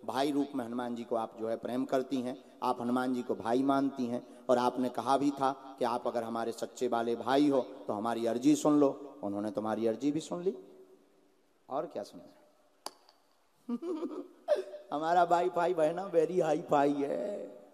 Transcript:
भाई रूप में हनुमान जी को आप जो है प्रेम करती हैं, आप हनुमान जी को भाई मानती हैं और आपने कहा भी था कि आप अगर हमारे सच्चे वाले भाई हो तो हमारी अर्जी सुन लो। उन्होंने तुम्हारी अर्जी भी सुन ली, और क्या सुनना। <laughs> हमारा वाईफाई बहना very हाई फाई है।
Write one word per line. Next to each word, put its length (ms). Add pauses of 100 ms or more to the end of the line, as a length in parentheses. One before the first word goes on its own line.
भाई 260
रूप 240
में 100
हनुमान 300
जी 100
को 120
आप 240
जो 80
है 80
प्रेम 280
करती 360
हैं, 160 (260)
आप 180
हनुमान 340
जी 80
को 120
भाई 280
मानती 440
हैं 160 (260)
और 100
आपने 300
कहा 300
भी 120
था 220 (260)
कि 60
आप 220
अगर 160
हमारे 300
सच्चे 360
वाले 280
भाई 320
हो 120 (260)
तो 60
हमारी 340
अर्जी 300
सुन 240
लो। 80 (340)
उन्होंने 280
तुम्हारी 360
अर्जी 260
भी 80
सुन 220
ली, 140 (1120)
और 180
क्या 160
सुनना। 260 (2500)
<laughs> 40
हमारा 320
वाईफाई 480
बहना 380
very 300
हाई 280
फाई 220
है। 680 (160)